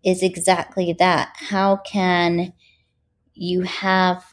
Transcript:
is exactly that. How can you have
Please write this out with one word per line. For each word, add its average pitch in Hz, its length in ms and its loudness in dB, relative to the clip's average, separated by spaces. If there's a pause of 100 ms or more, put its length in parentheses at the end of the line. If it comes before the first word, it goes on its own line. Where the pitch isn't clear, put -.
is 185 200 0
exactly 180 760 -2
that. 175 360 2
How 196 420 0
can 180 760 0 (800)
you 180 300 -4
have 185 680 0